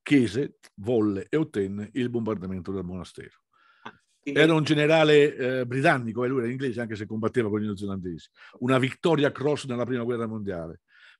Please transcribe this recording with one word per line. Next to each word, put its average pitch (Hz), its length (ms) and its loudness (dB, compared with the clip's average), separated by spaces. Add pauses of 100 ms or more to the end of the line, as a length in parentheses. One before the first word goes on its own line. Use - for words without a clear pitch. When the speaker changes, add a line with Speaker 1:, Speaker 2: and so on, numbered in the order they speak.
Speaker 1:
chiese, 127 540 2 (240)
volle 107 480 0
e 147 80 -2
ottenne 104 560 -4
il 123 180 -4
bombardamento 98 640 -6
del 95 100 -4
monastero. - 640 -14 (400)
Speaker 2:
Ah, - 100 -18 (240)
quindi 143 220 -2
Speaker 1:
Era 160 140 6
un 156 100 2
generale, 151 720 6
eh, 127 280 -2
britannico, 123 600 0
e 123 40 -2
lui 135 120 -2
era 117 100 -2
inglese 131 300 -6
anche 110 160 -6
se 101 100 -8
combatteva 110 420 0
con 104 140 0
i 107 40 -4
neozelandesi. 95 640 -8 (300)
Una 131 200 2
Victoria 139 520 2
Cross 139 360 -4
nella 123 180 -4
prima 120 180 -4
guerra 117 240 -4
mondiale, 95 540 -8 (400)